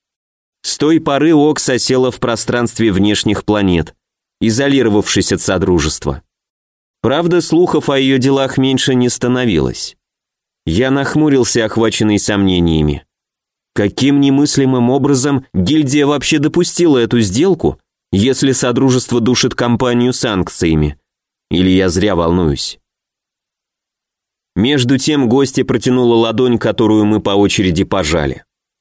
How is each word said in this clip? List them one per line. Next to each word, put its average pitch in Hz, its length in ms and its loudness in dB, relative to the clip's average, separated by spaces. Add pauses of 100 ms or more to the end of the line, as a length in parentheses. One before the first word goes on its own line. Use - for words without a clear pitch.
(640)
С - 140 -6
той 156 220 2
поры 151 380 0
Окс 147 320 2
осела 127 420 0
в - 80 -8
пространстве 117 720 -2
внешних 101 540 0
планет, 95 500 0 (460)
изолировавшись 113 920 0
от 90 80 -2
Содружества. 85 800 -2 (800)
Правда, 165 400 0
слухов 165 480 0
о 139 80 0
её 135 220 2
делах 135 400 0
меньше 131 380 0
не 123 120 2
становилось. 120 880 -2 (720)
Я 110 240 0
нахмурился, 139 720 0
охваченный 107 540 0
сомнениями. 85 880 0 (680)
Каким 131 460 0
немыслимым 135 720 0
образом 135 640 0
гильдия 147 520 0
вообще 147 320 0
допустила 156 600 0
эту 117 220 2
сделку, 107 580 0 (320)
если 127 400 2
Содружество 123 720 0
душит 120 340 0
компанию 120 580 0
санкциями? 82 840 -2 (520)
Или 90 200 0
я 92 180 2
зря 92 280 0
волнуюсь? 85 640 -2 (1800)
Между 127 400 0
тем 139 320 0
гостья 131 360 2
протянула 123 500 2
ладонь, 117 440 2
которую 107 460 2
мы 104 160 2
по 104 100 -4
очереди 95 540 0
пожали. 78 600 -4 (360)